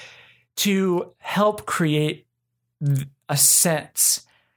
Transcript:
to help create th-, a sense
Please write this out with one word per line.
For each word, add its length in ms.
to 600
help 480
create 600
th-, 220
a 80
sense 880